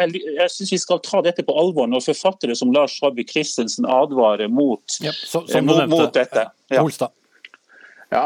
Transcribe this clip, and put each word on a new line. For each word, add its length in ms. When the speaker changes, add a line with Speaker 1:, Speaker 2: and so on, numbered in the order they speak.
Speaker 1:
jeg, 200
jeg 120
synes 220
vi 60
skal 220
ta 220
dette 240
på 120
alvor 320
når 220
forfattere 440
som 160
Lars 280
Saabye 280
Christensen 600
advarer 600
mot, 360
Speaker 2:
Ja, 100
så, 300
Speaker 1:
eh, 140
Speaker 2:
som 100
du 60
Speaker 1:
mot, 100
Speaker 2:
nevnte. 140
Speaker 1:
mot 180
dette. 320
Ja. 120
Speaker 2:
Holstad. 280
Speaker 3:
Ja, 140